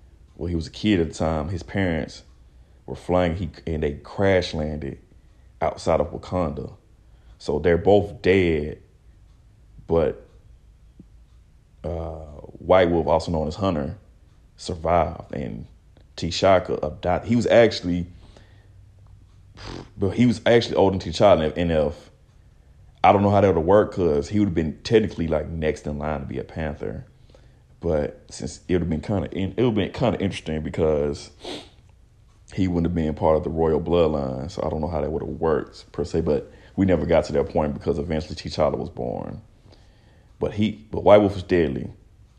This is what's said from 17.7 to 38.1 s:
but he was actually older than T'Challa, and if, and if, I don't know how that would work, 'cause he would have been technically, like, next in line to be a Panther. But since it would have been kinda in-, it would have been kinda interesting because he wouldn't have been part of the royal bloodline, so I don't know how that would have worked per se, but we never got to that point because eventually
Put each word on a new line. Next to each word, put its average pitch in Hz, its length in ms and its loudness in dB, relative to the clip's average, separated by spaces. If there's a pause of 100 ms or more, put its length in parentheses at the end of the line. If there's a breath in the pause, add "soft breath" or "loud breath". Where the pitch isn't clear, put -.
but 95 140 0
he 120 160 4
was 110 180 2
actually 120 300 4
older 95 240 4
than 85 120 -6
T'Challa, 98 220 6
and 78 100 4
if, 76 140 -2
and 85 140 0
if, 73 400 -2 (920)
I 92 80 8
don't 101 120 4
know 101 80 4
how 101 100 4
that 95 140 4
would 80 100 0
work, 98 300 4
'cause 78 340 0
he 104 100 -2
would 101 100 2
have 82 60 -6
been 80 280 -2
technically, 104 440 0
like, 78 220 -2
next 78 380 -4
in 73 100 -6
line 76 220 -4
to 69 80 -10
be 67 100 -10
a 64 60 -6
Panther. 73 640 -8 (720 soft breath)
But 78 500 -2
since - 380 -12
it 87 60 0
would 87 100 0
have 82 60 -4
been 76 120 -2
kinda 92 300 -4
in-, 95 260 -6
it 117 60 0
would - 20 2
have 113 100 0
been 95 160 -2
kinda 117 300 -2
interesting 80 400 -4
because 76 720 -2 (1200 loud breath)
he 95 140 0
wouldn't 85 180 0
have 90 80 -2
been 78 220 -2
part 78 220 2
of 76 60 -2
the 78 60 -6
royal 80 320 0
bloodline, 78 720 0
so - 120 -8
I 80 60 -4
don't 78 120 -4
know 76 60 -2
how 82 140 -4
that 71 100 -4
would - 120 -4
have - 80 -8
worked 78 600 -4
per - 120 -6
se, 85 180 -2
but 76 300 -2 (240 soft breath)
we 95 100 2
never 82 200 4
got 82 200 4
to 73 80 -6
that 69 160 0
point 76 240 -2
because 78 240 -4
eventually 80 380 -4